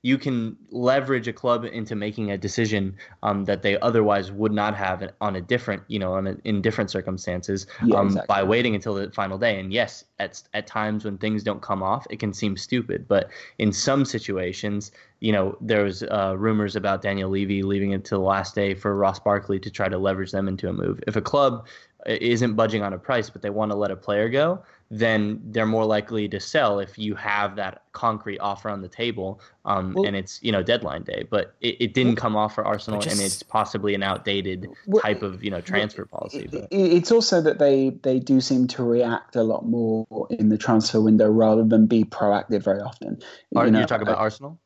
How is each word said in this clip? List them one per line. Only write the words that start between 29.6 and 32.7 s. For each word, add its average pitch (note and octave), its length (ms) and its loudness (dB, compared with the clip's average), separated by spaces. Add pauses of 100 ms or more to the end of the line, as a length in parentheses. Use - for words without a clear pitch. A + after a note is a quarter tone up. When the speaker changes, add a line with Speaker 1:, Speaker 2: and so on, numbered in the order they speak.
Speaker 1:
um, F#2+ 280 -2
Speaker 2:
Well G2+ 120 0
Speaker 1:
and G2+ 120 -2
it's, - 260 -10
you A#2+ 80 0
know, F#2+ 140 2
deadline F2+ 400 -2
day. - 260 -8
But - 300 -2
it, A#2+ 180 -2
it A#2+ 160 -2
didn't B2 200 4
Speaker 2:
Well A2+ 80 -4
Speaker 1:
come G#2+ 140 0
off G#2+ 200 0
for G#2 80 -2
Arsenal, G#2 340 -4